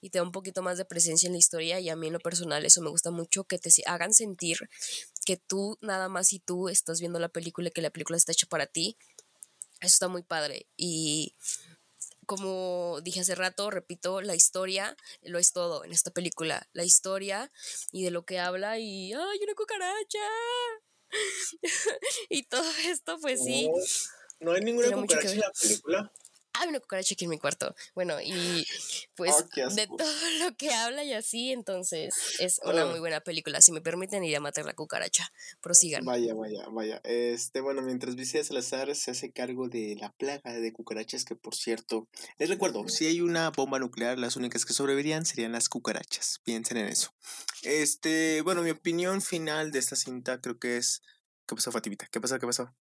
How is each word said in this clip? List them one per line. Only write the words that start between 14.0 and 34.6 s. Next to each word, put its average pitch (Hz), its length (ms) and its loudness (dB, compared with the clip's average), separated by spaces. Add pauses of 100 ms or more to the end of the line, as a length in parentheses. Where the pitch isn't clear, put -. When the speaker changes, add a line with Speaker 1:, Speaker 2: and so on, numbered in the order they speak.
Speaker 1:
la 196 120 -2
historia 190 640 2 (260)
lo 175 160 -4
es 175 140 6
todo 175 320 -2
en 170 80 -12
esta 170 180 2
película, 160 640 -2
la 170 100 -4
historia 196 680 2 (400)
y 185 100 -4
de 180 80 0
lo 175 140 -4
que 180 140 -4
habla 185 400 -2
y 196 340 -6
¡ay, 370 320 -4
una 403 100 -4
cucaracha! 415 640 -4 (920)
<laughs> 392 1200 -4
Y 277 140 0
todo 254 200 0 (220)
esto, 330 340 -2
pues 269 240 0
sí. 247 240 2
Speaker 2:
No, - 40 2 (680)
no 165 120 2
hay 190 100 4
ninguna 240 260 4
Speaker 1:
Tiene 202 80 4
mucho 202 220 4
que 202 100 2
Speaker 2:
cucaracha 190 60 0
en 208 60 0
Speaker 1:
ver. 214 60 2
Speaker 2:
la 190 140 -4
película. 196 520 2 (420)
Speaker 1:
Hay 302 140 0
una 285 120 -2
cucaracha 190 340 -2
aquí - 100 -4
en 170 60 -2
mi 160 80 -2
cuarto. - 360 -2 (200)
Bueno, 175 280 -2
y, 175 420 0 (520)
pues, 147 220 6
Speaker 2:
Ah, 175 140 2
qué 143 140 -4
Speaker 1:
de 208 160 0
Speaker 2:
asco. - 140 -6
Speaker 1:
todo 311 340 -2 (100)
lo 339 160 0
que 285 160 0
habla 240 320 0
y 269 80 -4
así, 233 400 -2
entonces, 185 600 -2 (240)
es 180 260 2
una 165 180 4
Speaker 2:
Ah. 147 40 4
Speaker 1:
muy 165 140 -2
buena 160 200 -2
película. 160 400 -2
Si - 120 12
me 160 80 -4
permiten, 185 440 -2
iré 156 120 2
a 143 40 2
matar 147 240 -4